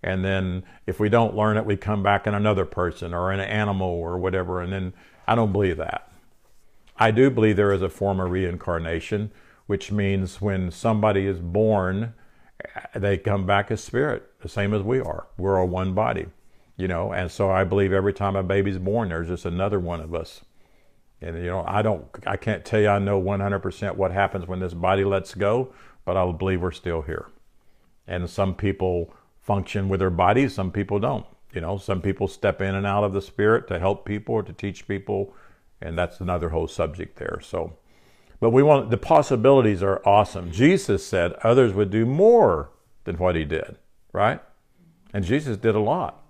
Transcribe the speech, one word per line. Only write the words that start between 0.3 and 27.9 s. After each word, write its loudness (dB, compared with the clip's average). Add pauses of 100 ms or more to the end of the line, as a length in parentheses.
if -6
we 2
don't 4
learn 2
it, 0
we 0
come -2
back 2
in 0
another 2
person -4
or -2
an -2
animal -2
or -4
whatever. -2
And -6
then -6 (340)
I 2
don't 2
believe 0
that. -8 (840)
I 4
do 6
believe 4
there 4
is 0
a -2
form -2
of -2
reincarnation, -4 (340)
which -4
means 0
when -2
somebody 2
is -2
born, 0 (840)
they 0
come 0
back 2
as -4
spirit, -4 (100)
the -12
same -2
as 0
we -2
are. -8 (120)
We're 0
a 2
one -2
body, -2 (500)
you -4
know, -2
and -4
so 0
I 2
believe 2
every 2
time -2
a 0
baby's 0
born, -2
there's -4
just -6
another -2
one -4
of -10
us. -8 (760)
And, -8
you -6
know, -4
I 0
don't, -2 (220)
I -4
can't -4
tell 0
you 4
I 4
know 2
one -2
hundred -2
percent -6
what 0
happens 0
when -4
this -4
body 2
lets -2
go, 0 (320)
but -2
I 2
believe -2
we're -2
still -6
here. -8 (800)